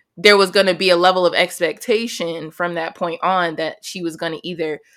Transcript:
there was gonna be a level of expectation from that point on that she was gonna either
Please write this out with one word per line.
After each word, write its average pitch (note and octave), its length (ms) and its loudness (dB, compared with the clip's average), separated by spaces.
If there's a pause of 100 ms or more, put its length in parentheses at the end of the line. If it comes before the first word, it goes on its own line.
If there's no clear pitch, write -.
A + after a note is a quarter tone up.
(180)
there G3+ 200 6
was F#3+ 120 4
gonna F#3+ 240 2
be F#3 160 2
a F3 80 6
level F#3 280 4
of E3 80 0
expectation E3+ 1200 -2
from F3 220 -4
that E3 220 -6
point E3+ 260 -6
on F3 340 0
that D#3 280 -6
she - 180 -12
was E3 140 -6
gonna E3 280 -6
either D#3 360 -6 (160)